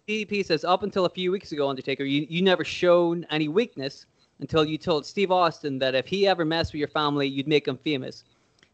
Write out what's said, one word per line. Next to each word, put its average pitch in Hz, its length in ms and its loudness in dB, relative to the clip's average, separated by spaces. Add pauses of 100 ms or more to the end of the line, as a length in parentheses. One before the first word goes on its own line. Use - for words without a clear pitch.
D 214 120 -2
D 208 60 -4
P 202 180 -2
says, 156 220 -2
"Up 180 180 2
until 196 220 0
a 170 40 0
few 180 220 -2
weeks 196 200 -6
ago, 143 180 0
Undertaker, 135 340 -6
you, 143 260 0
you 170 120 -2
never 180 220 4
shown 175 680 2
any 151 180 0
weakness 156 580 -2 (340)
until 156 260 0
you 156 120 -6
told 151 280 -2
Steve 190 260 -2
Austin 160 480 0
that 131 160 0
if 127 120 0
he 196 200 2
ever 175 160 2
messed 160 300 0
with 156 60 -6
your 147 100 -2
family, 147 380 0
you'd 139 200 -4
make 151 200 2
him 131 100 -4
famous." 135 460 -6 (500)